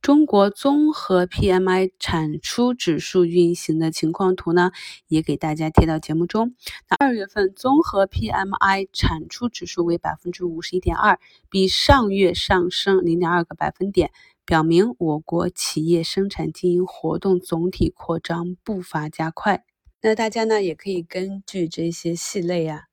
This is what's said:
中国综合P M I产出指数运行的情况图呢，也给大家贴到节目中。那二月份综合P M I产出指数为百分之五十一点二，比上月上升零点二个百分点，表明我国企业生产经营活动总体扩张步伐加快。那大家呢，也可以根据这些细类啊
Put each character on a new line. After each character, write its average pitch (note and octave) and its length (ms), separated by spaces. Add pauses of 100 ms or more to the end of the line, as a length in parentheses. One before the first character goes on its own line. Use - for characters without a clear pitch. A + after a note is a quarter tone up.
中 D4 260
国 G3+ 240
综 D4 420
合 F3+ 320
P - 240
M F#3 180
I F#3+ 300
产 D#3 420
出 B3 360
指 D#3+ 240
数 F#3 260
运 E3+ 300
行 D#3+ 240
的 D#3+ 100
情 D#3+ 220
况 F#3 240
图 E3+ 180
呢， F3+ 160 (380)
也 D#3 160
给 D3 120
大 D#3 200
家 D#3 160
贴 D#3+ 160
到 D#3+ 100
节 D#3 160
目 E3 140
中。 A3+ 260 (340)
那 - 100
二 C#4 140
月 G#3+ 140
份 G3 300
综 C4+ 260
合 G3 240
P G#3+ 240
M G3 240
I G3 400
产 D#3+ 340
出 A#3+ 220
指 - 160
数 E3+ 180
为 E3+ 140
百 D#3+ 240
分 F3+ 100
之 F3+ 140
五 E3 160
十 - 140
一 F#3 40
点 E3+ 160
二， - 240 (300)
比 F#3+ 180
上 A#3 440
月 F#3+ 240
上 F3+ 340
升 F#3+ 340
零 E3+ 140
点 E3+ 140
二 F3 120
个 E3 120
百 D#3 160
分 G3 200
点， F3 200 (340)
表 D#3+ 160
明 E3+ 380
我 D#3 180
国 E3+ 320
企 - 380
业 E3+ 160
生 G3 260
产 F3+ 240
经 F3+ 180
营 F3+ 140
活 - 320
动 F#3 220
总 F3 320
体 - 180
扩 - 300
张 E3+ 440
步 G#3 160
伐 D#3 300
加 D#3+ 220
快。 - 320 (400)
那 A3 100
大 A3 160
家 A3 140
呢， A3 180
也 E3+ 140
可 - 160
以 F3+ 100
根 F#3+ 460
据 F3+ 200
这 E3 220
些 E3+ 240
细 - 260
类 E3+ 280
啊 D#3 240